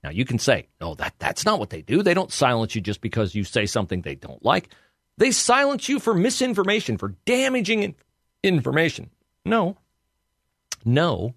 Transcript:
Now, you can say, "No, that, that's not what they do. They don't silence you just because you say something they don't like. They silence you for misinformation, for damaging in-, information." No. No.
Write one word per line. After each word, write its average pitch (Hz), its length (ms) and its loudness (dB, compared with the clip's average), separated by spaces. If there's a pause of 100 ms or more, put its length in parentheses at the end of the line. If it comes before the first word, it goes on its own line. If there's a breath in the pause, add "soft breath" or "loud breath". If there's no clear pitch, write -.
Now, 69 60 -10
you 95 160 -2
can 127 120 -2
say, 107 300 0 (140)
"No, 82 140 -8
that, - 220 -8
that's - 280 -4
not 214 140 2
what - 100 -6
they 80 120 -10
do. 151 220 0
They 175 100 4
don't 190 180 -2
silence 120 440 0
you 110 60 -2
just 101 180 -6
because 107 340 -2
you 104 120 -2
say 104 200 0
something 98 360 -2
they 71 140 -10
don't - 280 -18
like. - 260 0 (480 soft breath)
They 254 140 4
silence 277 560 0
you 285 100 0
for 226 160 0
misinformation, 202 840 0
for 101 180 -6 (100)
damaging 247 580 0
in-, - 120 -8 (480)
information." 160 680 2 (360)
No. 202 320 2 (1040)
No. 123 540 2